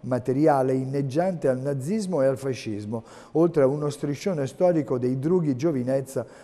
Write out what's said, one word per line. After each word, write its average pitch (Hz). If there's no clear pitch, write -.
materiale 131
inneggiante 139
al 127
nazismo 143
e 135
al 135
fascismo, 113
oltre 160
a -
uno 147
striscione 143
storico 160
dei 127
drughi 156
Giovinezza, 135